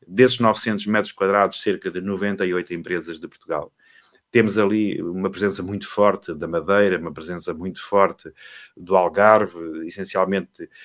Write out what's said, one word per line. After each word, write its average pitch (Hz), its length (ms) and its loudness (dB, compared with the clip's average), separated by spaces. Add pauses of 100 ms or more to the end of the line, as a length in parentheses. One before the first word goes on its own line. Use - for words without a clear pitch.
Desses 120 340 4
novecentos 107 460 0
metros 104 280 0
quadrados, 98 480 2
cerca 95 280 -4
de 90 120 -6
noventa 98 440 -4
e 90 80 -2
oito 87 200 -4
empresas 85 440 -8
de 78 120 -14
Portugal. - 420 -8 (580)
Temos 107 280 2
ali 104 440 0
uma 92 280 -4
presença 95 340 -2
muito 98 240 -8
forte 98 460 0
da 80 160 -8
Madeira, 90 500 2
uma 80 140 -8
presença 82 400 -8
muito 85 280 -10
forte 98 480 0 (460)
do 90 220 0
Algarve, 87 880 2
essencialmente 95 840 -4 (160)